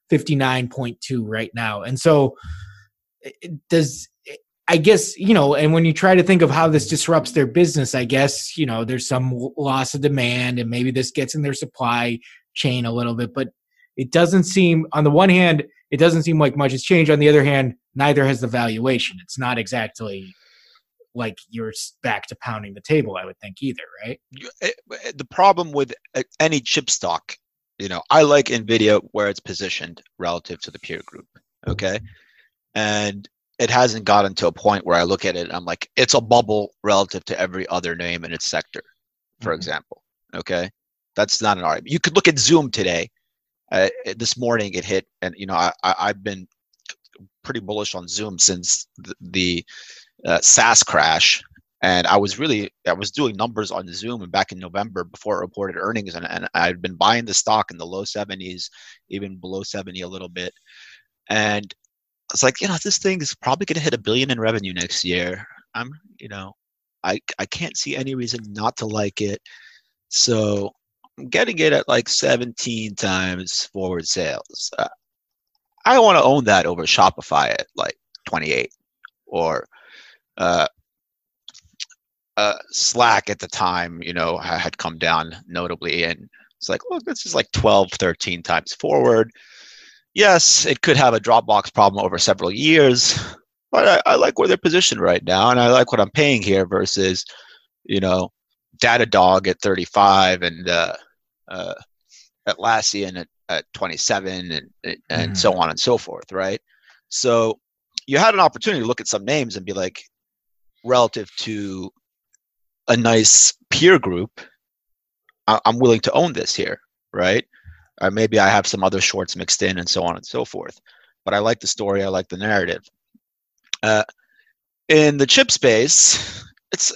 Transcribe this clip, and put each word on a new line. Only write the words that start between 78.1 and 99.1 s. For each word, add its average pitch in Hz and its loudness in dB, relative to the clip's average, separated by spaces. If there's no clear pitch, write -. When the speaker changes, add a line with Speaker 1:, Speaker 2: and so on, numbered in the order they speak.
Speaker 2:
twenty-eight, 76 -4
or, 82 -4
uh, 87 0
uh, 104 0
Slack 113 2
at 101 -8
the 92 -12
time, 87 -4
you 87 -10
know, 85 -2
ha-, 85 -6
had 82 -6
come 82 -10
down 82 0
notably, 87 -6
and 85 -6
it's - -12
like, - -4
"Look, 330 -8
this 302 -10
is, 175 -6
like, - -2
twelve, 101 2
thirteen 87 -6
times 80 -2
forward." 123 2
Yes, 190 4
it 147 -2
could 147 4
have 127 4
a 107 2
Dropbox 110 2
problem 101 2
over 90 -4
several 95 0
years, 135 4
but - 4
I, - 4
I - 4
like - 2
where - 2
they're 180 2
positioned 165 0
right 90 2
now, 95 2
and 123 4
I 120 4
like 127 4
what 113 2
I'm 98 0
paying 143 2
here 95 2
versus, 95 -2
you 98 -2
know, 92 0
Datadog 98 4